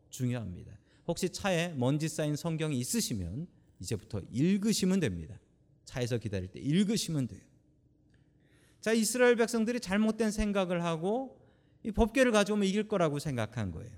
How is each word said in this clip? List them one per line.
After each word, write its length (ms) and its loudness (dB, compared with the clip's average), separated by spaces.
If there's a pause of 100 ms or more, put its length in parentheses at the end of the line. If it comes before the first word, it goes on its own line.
중요합니다. 680 -6 (300)
혹시 220 -2
차에 400 -2
먼지 400 0
쌓인 260 -2
성경이 440 -4
있으시면 680 -4 (320)
이제부터 400 -8 (100)
읽으시면 720 2
됩니다. 400 -4 (460)
차에서 320 -2
기다릴 320 -4
때 100 -16
읽으시면 680 0
돼요. 140 -14 (1400)
자, 100 0
이스라엘 460 4
백성들이 420 0
잘못된 520 2
생각을 520 0
하고 560 -2 (440)
이 80 -4
법궤를 400 6
가져오면 360 4
이길 200 0
거라고 320 2
생각한 520 -4
거예요. 260 -12